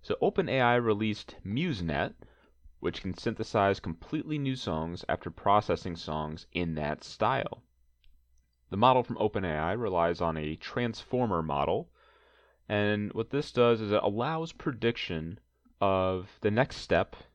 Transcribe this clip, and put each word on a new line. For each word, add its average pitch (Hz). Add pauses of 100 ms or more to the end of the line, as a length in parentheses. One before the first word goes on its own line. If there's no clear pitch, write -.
So -
Open 185
A 131
I 120
released 110 (100)
MuseNet, 95 (680)
which -
can 92
synthesize 107
completely 151
new 135
songs 85
after -
processing 98
songs 78
in 85
that 73
style. - (1080)
The 95
model 123
from 120
Open 104
A 87
I 80
relies 90
on 80
a 76
transformer 117
model, 76 (800)
and 104
what 113
this 147
does 120
is 104
it 104
allows 151
prediction 107 (400)
of 92 (100)
the 104
next 110
step - (180)